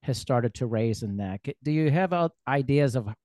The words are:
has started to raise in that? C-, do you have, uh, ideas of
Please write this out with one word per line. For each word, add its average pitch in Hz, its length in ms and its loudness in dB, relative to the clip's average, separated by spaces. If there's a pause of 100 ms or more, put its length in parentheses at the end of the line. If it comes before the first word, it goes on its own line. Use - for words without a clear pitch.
has 131 140 -2
started 120 360 0
to 127 140 -4
raise 110 360 0
in 101 140 -4
that? 98 280 -6
C-, 143 180 -8
do 147 80 -2
you 156 200 2
have, 180 220 2
uh, 170 160 2 (180)
ideas 139 480 2
of 110 140 -2 (160)